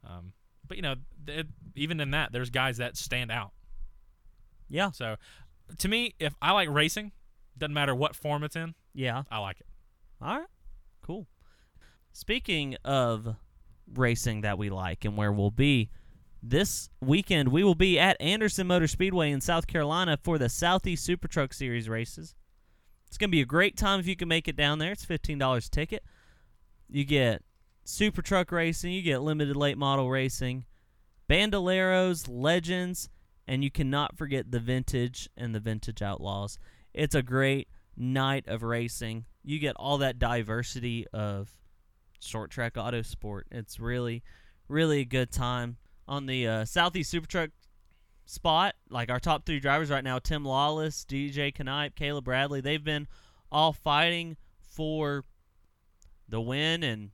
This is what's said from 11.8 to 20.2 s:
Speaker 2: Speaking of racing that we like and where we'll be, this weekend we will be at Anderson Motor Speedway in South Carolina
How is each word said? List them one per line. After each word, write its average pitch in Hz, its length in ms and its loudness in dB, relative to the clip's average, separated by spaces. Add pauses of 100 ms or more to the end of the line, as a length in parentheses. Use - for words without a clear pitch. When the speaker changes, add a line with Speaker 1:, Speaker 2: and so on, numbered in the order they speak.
Speaker 2:
Speaking 165 720 -2
of 117 500 2 (580)
racing 117 480 2
that 104 160 -2
we 104 120 -2
like 92 360 -4
and 104 120 -2
where 104 160 2
we'll 101 180 4
be, 127 380 4 (520)
this 151 480 0 (120)
weekend 147 480 4
we 156 140 6
will 190 120 8
be 175 240 6
at 180 220 6
Anderson 190 460 2
Motor 180 200 4
Speedway 180 440 2
in 139 100 0
South 170 260 0
Carolina 160 560 0